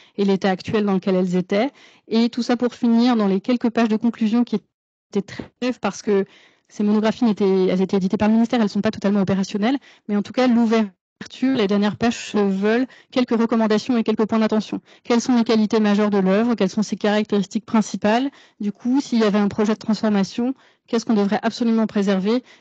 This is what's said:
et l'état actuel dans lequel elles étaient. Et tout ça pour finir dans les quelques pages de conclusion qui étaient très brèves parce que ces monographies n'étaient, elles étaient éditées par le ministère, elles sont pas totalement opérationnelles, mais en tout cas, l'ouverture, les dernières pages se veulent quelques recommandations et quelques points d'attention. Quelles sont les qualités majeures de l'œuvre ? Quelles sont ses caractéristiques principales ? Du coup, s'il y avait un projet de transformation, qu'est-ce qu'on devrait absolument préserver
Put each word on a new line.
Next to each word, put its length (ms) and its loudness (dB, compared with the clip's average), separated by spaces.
et 60 0
l'état 260 0
actuel 360 -2
dans 80 0
lequel 220 0
elles 200 0
étaient. 340 0
Et 220 0
tout 140 -6
ça 120 -2
pour 180 -2
finir 420 2
dans 120 2
les 140 0
quelques 280 -2
pages 200 0
de 80 0
conclusion 480 0
qui 100 -6
étaient 100 -2
très 300 -10
brèves 180 -4
parce 220 -6
que 240 0
ces 140 -6
monographies 420 0
n'étaient, 420 2
elles 140 0
étaient 160 0
éditées 180 -2
par 140 2
le 60 4
ministère, 260 2
elles 80 2
sont 100 -4
pas 120 0
totalement 300 0
opérationnelles, 560 -2
mais 80 -2
en 60 0
tout 100 -8
cas, 160 0
l'ouverture, 420 2
les 260 0
dernières 300 0
pages 340 -2
se 60 -2
veulent 500 0
quelques 260 0
recommandations 600 0
et 60 0
quelques 220 0
points 140 0
d'attention. 400 -2
Quelles 160 0
sont 160 0
les 80 4
qualités 380 2
majeures 280 2
de 80 2
l'œuvre ? 380 2
Quelles 140 0
sont 120 -4
ses 140 -4
caractéristiques 680 -2
principales ? 640 0
Du 100 -4
coup, 300 -2
s'il 180 -2
y 40 2
avait 140 2
un 120 2
projet 240 0
de 40 -8
transformation, 760 -2
qu'est-ce 180 -2
qu'on 80 0
devrait 300 0
absolument 420 0
préserver 560 0